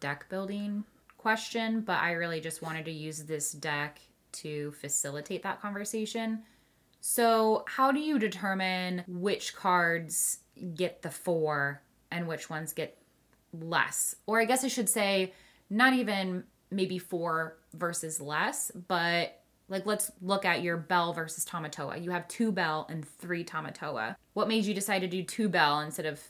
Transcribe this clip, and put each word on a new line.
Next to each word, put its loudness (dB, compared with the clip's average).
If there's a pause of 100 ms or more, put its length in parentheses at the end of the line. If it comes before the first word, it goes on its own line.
deck -6
building -4 (340)
question, 0
but 0
I 2
really -2
just -6
wanted -6
to -6
use -8
this -4
deck -4 (320)
to -6
facilitate -4
that -4
conversation. -4 (580)
So 4
how 4
do 2
you 2
determine 0
which -2
cards 2 (360)
get -2
the -6
four 0 (280)
and -2
which -6
ones -6
get -6 (540)
less? 0 (100)
Or 6
I 6
guess 4
I 2
should 2
say, 4 (380)
not 6
even 0 (260)
maybe 0
four -2 (160)
versus -4
less, -2 (180)
but, 2 (280)
like, -4
let's 0
look 0
at 2
your 0
Bell 2
versus -6
Tamatoa. -6
You -4
have -4
two 2
Bell 0
and -6
three -6
Tamatoa. -6 (180)
What 2
made 4
you 0
decide 0
to -2
do -2
two -2
Bell 4
instead -6
of -4